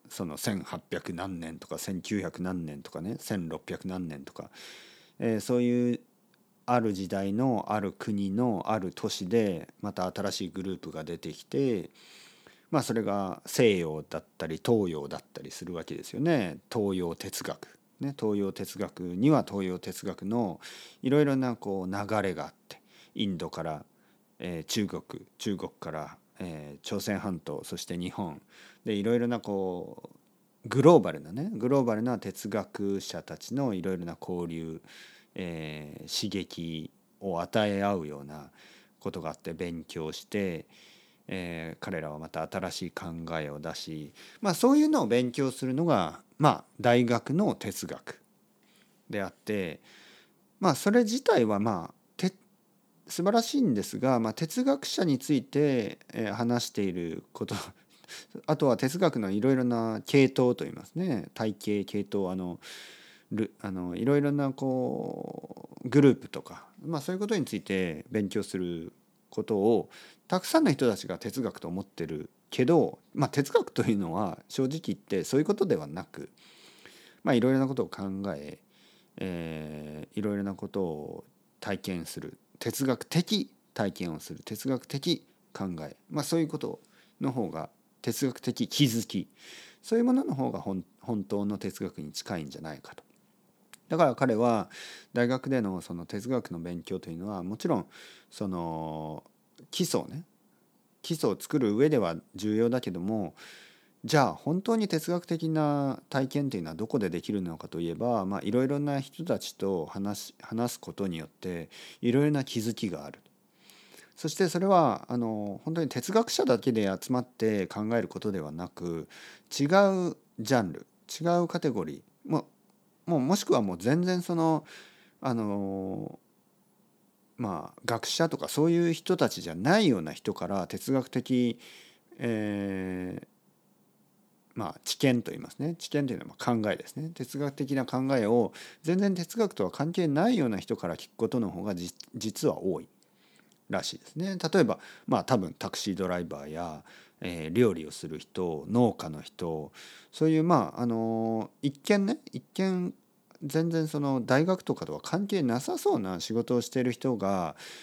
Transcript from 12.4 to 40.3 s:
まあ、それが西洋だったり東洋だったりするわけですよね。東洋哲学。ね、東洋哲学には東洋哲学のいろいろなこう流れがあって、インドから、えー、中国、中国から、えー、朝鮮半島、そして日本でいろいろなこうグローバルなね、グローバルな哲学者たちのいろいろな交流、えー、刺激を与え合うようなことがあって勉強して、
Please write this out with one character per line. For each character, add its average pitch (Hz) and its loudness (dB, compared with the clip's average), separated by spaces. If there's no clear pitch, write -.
ま 151 6
あ、 - 0
そ 117 0
れ 113 0
が 101 -2
西 110 6
洋 78 -2
だ 78 -6
っ - -18
た 85 -6
り 95 -4
東 107 4
洋 73 -4
だ 76 -8
っ - -18
た - -10
り - -14
す - -12
る 90 -8
わ 80 -6
け 82 -10
で - -10
す - -16
よ - -4
ね。 123 2
東 101 0
洋 87 -2
哲 - -8
学。 - -10
ね、 139 -6
東 104 0
洋 98 0
哲 - -8
学 92 -6
に 92 2
は 139 6
東 101 -4
洋 90 -4
哲 - -10
学 92 -6
の 104 0
い 131 0
ろ 143 6
い 147 6
ろ 139 2
な 131 0
こ 98 -4
う - -4
流 104 -2
れ 95 0
が 78 -6
あ - -12
っ - -20
て、 - -18
イ 107 -2
ン 92 -2
ド 82 -6
か - -8
ら、 78 -6
え 85 -6
ー、 - -8
中 104 0
国、 - -10
中 104 -4
国 87 -8
か 82 -10
ら、 76 -10
え 76 -10
ー、 - -20
朝 101 -4
鮮 98 -2
半 90 -4
島、 - -8
そ - -10
し - -8
て 87 -6
日 90 -4
本 82 -8
で 113 -2
い 101 -2
ろ 113 2
い 120 4
ろ 120 0
な 120 0
こ 92 -6
う - -8
グ 123 2
ロ 165 12
ー - 12
バ 90 0
ル 76 -6
な 76 -14
ね、 151 -6
グ 120 -2
ロ 139 4
ー - 4
バ 117 2
ル 107 0
な 120 0
哲 101 -8
学 98 -2
者 85 -8
た - -12
ち - -12
の 131 0
い 90 -4
ろ 92 -2
い 92 -4
ろ 85 -6
な 82 -10
交 87 -6
流、 82 -8
え 78 -8
ー、 - -4
刺 107 -2
激 82 -6
を 92 -4
与 104 2
え 98 0
合 101 2
う 80 -4
よ 73 -10
う 69 -14
な 73 -14
こ 98 -8
と 87 -8
が 80 -6
あ 73 -6
っ - -16
て 82 -10
勉 85 -6
強 78 -8
し - -12
て、 92 -2